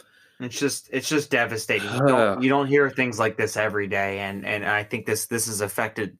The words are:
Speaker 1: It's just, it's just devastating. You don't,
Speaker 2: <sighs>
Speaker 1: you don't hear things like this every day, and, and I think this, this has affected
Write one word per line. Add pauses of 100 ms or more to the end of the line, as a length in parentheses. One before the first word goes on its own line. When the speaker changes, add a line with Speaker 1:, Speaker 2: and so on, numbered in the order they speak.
(400)
Speaker 1:
It's
just,
it's
just
devastating.
You
don't,
Speaker 2:
<sighs>
Speaker 1:
you
don't
hear
things
like
this
every
day,
and,
and
I
think
this,
this
has
affected